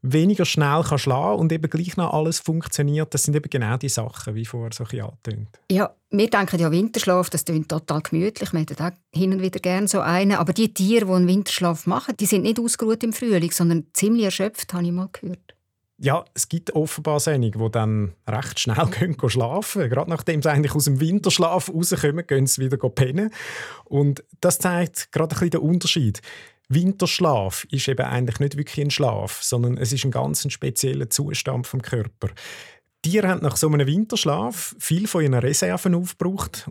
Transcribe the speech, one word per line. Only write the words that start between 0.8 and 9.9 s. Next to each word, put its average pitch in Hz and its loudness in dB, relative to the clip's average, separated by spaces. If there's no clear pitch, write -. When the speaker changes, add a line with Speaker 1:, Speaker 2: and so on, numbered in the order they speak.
Speaker 1:
kann 147 0
schlagen 156 0
und 165 2
eben 160 -2
gleich 170 -4
noch 175 0
alles 156 0
funktioniert. 151 -2
Das 143 0
sind 147 2
eben 147 -2
genau 120 0
die 139 -6
Sachen, 117 -6
wie 113 -6
vorher 113 -8
so 117 -8
ein 107 -10
bisschen 107 -6
angetönt. 104 -10
Speaker 2:
Ja, 190 2
wir 208 4
denken 196 2
ja, 165 4
Winterschlaf, 180 2
das - -4
tönt 156 -2
total 156 -2
gemütlich. 185 -2
Wir 165 0
hätten 156 -4
auch 180 -4
hin 190 2
und 190 0
wieder 185 -4
gerne 190 0
so 196 0